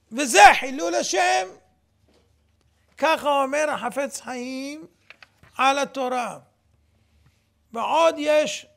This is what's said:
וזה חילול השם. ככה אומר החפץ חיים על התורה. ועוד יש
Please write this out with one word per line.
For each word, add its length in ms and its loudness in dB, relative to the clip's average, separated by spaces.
וזה 320 4
חילול 360 -6
השם. 520 0
ככה 320 0
אומר 400 0
החפץ 520 -6
חיים 640 -12
על 220 2
התורה. 580 -6
ועוד 440 0
יש 480 -2